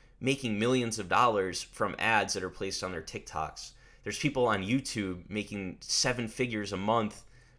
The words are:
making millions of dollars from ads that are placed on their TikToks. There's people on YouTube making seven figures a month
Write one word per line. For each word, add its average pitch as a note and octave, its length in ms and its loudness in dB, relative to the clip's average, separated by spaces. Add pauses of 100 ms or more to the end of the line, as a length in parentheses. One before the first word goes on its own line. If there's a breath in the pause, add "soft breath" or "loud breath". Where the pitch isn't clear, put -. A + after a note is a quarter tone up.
(200 soft breath)
making A#2+ 400 0
millions A#2 400 2
of F#2+ 80 -6
dollars G2 560 4
from - 340 -2
ads G#2 360 4
that F#2 100 -2
are F#2 60 -2
placed F#2+ 340 -6
on F#2 80 -4
their E2 100 -4
TikToks. - 680 -8 (320 soft breath)
There's G#2+ 160 -4
people C3+ 280 2
on G2 180 2
YouTube G2+ 640 -2
making G2+ 500 -6
seven A#2+ 480 0
figures G#2+ 460 -4
a F#2+ 40 -4
month G#2+ 460 2 (360 soft breath)